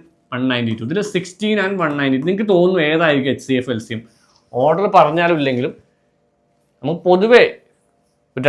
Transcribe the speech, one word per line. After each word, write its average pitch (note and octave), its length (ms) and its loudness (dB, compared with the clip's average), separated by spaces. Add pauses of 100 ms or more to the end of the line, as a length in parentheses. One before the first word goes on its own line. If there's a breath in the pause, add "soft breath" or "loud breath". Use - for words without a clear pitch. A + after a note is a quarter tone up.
(340)
വൺ B2 80 -6 (120)
നയൻറ്റി A#2 260 -2
ടു. A#2 100 -8
ഇതിൽ F#3+ 120 -4 (140)
സിക്സ്റ്റീൻ G#3 500 -4
and G3 180 -4
വൺ D3 180 -2
നയൻറ്റി C3 200 0
ടു, D3+ 80 -4
നിങ്ങൾക്ക് G#3 240 -4
തോന്നുന്നു F3+ 360 2
ഏതായിരിക്കും D3+ 460 0
എച്ച് - 140 -16
സി C3 120 2
എഫ്, B2+ 140 -6
എൽ A2 120 -6
സി A#2 100 -10
എം? A2 40 -10 (640 soft breath)
ഓർഡർ E3 240 0 (100)
പറഞ്ഞാലും E3+ 440 4
ഇല്ലെങ്കിലും C3+ 340 -2 (1080)
നമുക്ക് E3+ 280 -6
പൊതുവേ G3+ 340 6 (920)
ഒരു C3 140 -8